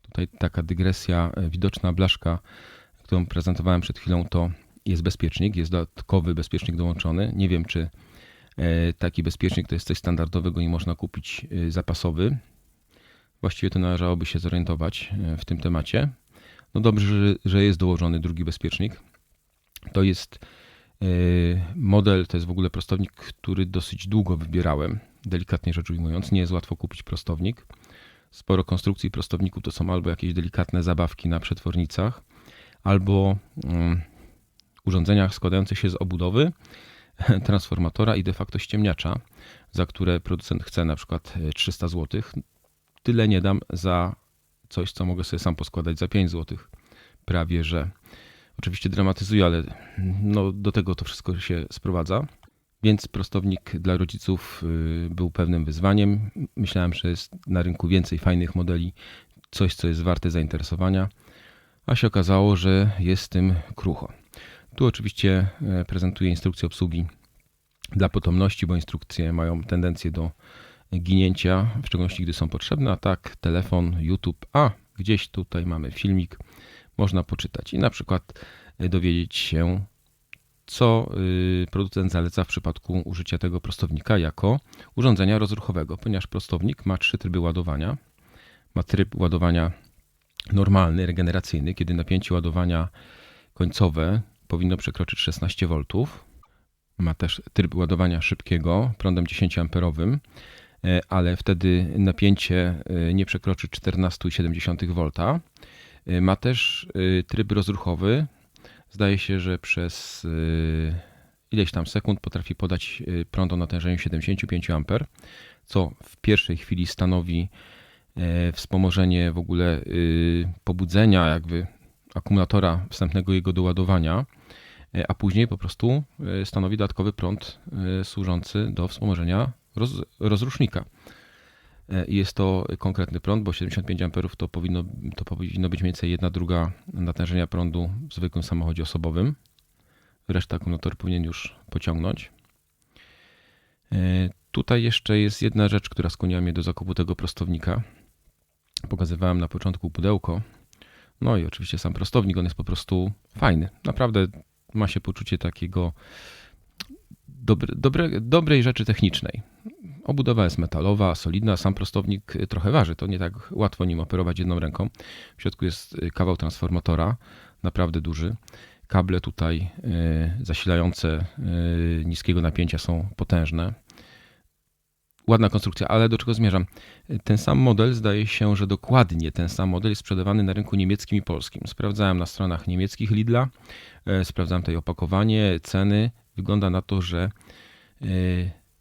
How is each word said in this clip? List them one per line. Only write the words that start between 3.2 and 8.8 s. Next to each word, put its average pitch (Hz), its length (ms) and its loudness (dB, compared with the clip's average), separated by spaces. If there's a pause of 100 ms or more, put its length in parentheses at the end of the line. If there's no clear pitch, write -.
prezentowałem 87 540 2
przed - 180 -6
chwilą, 87 260 0
to 87 260 0 (360)
jest 85 160 0
bezpiecznik, 92 540 0
jest 82 140 -2
dodatkowy 87 640 0
bezpiecznik 82 420 -4
dołączony. 87 600 -2
Nie 95 120 2
wiem, 85 160 2
czy, 80 260 -4 (680)
e, 85 360 2